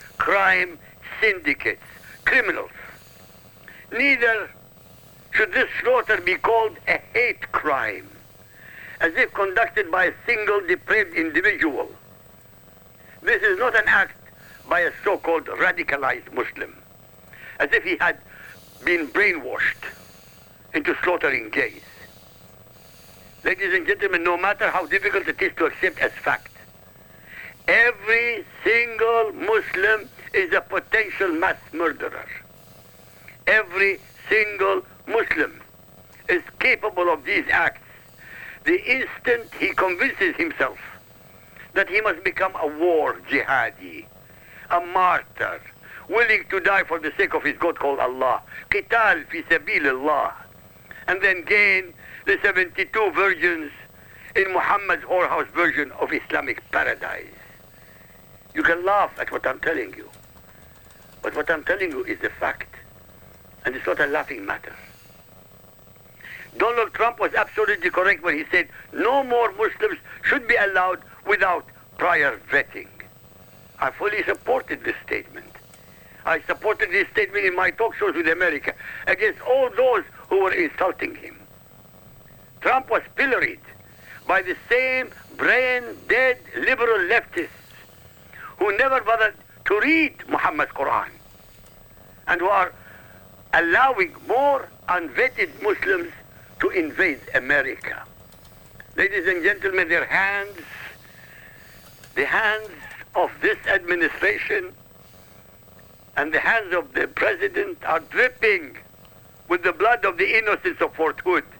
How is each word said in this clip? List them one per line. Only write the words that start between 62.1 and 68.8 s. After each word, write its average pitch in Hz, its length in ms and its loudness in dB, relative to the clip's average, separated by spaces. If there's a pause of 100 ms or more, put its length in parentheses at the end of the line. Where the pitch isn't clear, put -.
the 107 100 -4
fact, - 460 -6 (880)
and 127 100 -4
it's 127 140 -6
not 92 140 0
a 143 60 2
laughing 139 380 -4
matter. - 300 -8 (1800)
Donald 233 380 2
Trump 226 240 0
was 170 160 0
absolutely 208 560 0
correct 185 320 2
when 165 120 0
he 147 160 -4
said, 175 160 2 (240)